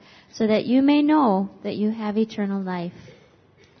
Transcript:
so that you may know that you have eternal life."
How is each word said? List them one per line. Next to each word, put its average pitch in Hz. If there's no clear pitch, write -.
so 226
that 214
you 262
may 285
know 254
that 202
you 214
have 214
eternal 202
life." 180